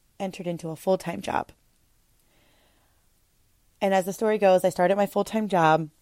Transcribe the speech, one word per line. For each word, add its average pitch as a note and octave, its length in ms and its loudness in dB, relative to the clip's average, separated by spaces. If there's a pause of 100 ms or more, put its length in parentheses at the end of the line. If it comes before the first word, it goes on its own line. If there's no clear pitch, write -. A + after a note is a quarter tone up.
(200)
entered F3+ 280 -10
into E3+ 220 -6
a D#3 60 -8
full-time F#3 460 -4
job. - 300 -4 (2250)
And G3 120 2
as F#3 120 2
the F#3+ 80 -6
story G#3+ 240 -2
goes, F#3 260 4
I F#3 60 2
started F3+ 260 2
my G3+ 100 0
full-time G3+ 440 -4
job D#3+ 400 2 (120)